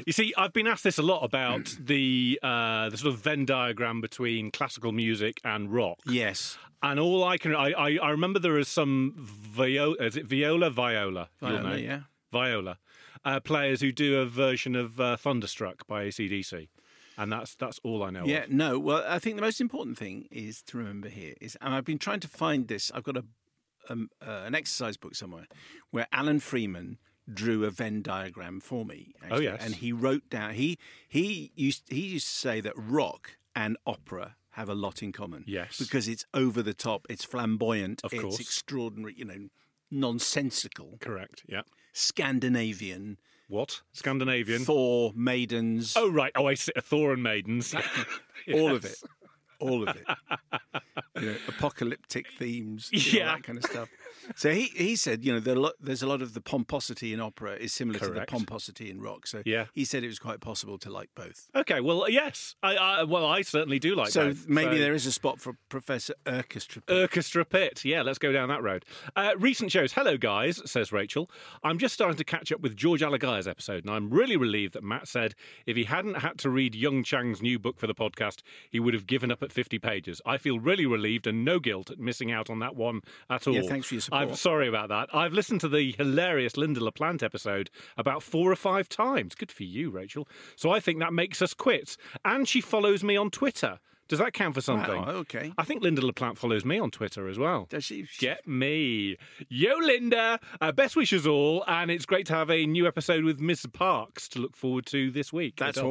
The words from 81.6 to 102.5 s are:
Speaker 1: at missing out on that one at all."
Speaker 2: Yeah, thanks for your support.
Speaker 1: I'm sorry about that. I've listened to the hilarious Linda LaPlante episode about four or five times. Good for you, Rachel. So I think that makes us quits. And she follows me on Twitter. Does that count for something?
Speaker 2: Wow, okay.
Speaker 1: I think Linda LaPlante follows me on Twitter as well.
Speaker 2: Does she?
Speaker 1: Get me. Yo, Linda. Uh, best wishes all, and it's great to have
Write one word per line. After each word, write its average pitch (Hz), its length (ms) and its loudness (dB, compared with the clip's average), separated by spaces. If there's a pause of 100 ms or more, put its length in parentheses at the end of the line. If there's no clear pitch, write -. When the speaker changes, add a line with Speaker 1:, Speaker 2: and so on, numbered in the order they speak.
Speaker 1:
at - 80 -14
missing 120 320 -4
out 110 180 -4
on 110 100 -4
that 123 160 -6
one 113 260 -2 (280)
at 123 180 0
all." 131 80 4
Speaker 2:
Yeah, 101 80 2
thanks 92 240 -2
for 127 80 -4
your 110 60 -2
support. 143 200 0
Speaker 1:
I'm 127 140 -2
sorry 156 320 4
about 107 220 0
that. 104 240 0
I've 160 200 2
listened 202 280 0
to 165 60 0
the 143 300 2
hilarious 143 580 2
Linda 143 240 0
LaPlante 147 440 0
episode 101 460 -2 (280)
about 135 240 0
four 175 300 4
or 185 40 6
five 190 320 2
times. 214 480 0
Good - 160 -10
for - 120 -10
you, 110 260 -4
Rachel. 101 380 -8 (280)
So - 140 2
I 202 100 6
think 165 200 0
that 165 120 2
makes 175 300 0
us 180 140 2
quits. - 420 2 (260)
And 247 240 2
she 254 140 4
follows 202 420 4
me 202 140 4
on 202 140 2
Twitter. 131 480 0 (300)
Does 151 100 2
that 226 140 4
count 170 220 2
for 135 60 0
something? 107 400 2
Speaker 2:
Wow, 95 80 -2 (120)
okay. 147 360 -8
Speaker 1:
I 208 60 0
think 285 180 -2
Linda 160 220 4
LaPlante 123 340 -2
follows 110 280 0
me 160 120 2
on 180 140 -2
Twitter 98 380 -6
as 98 100 -6
well. 143 300 0
Speaker 2:
Does 147 160 -6
she? - 200 -8 (140)
Speaker 1:
Get 127 280 -2
me. 127 680 0 (320)
Yo, 170 280 2
Linda. 240 640 2 (200)
Uh, 160 120 2
best 262 240 4
wishes 196 300 4
all, 151 420 4
and 170 220 2
it's 170 160 0
great 190 220 2
to 160 80 2
have 160 160 2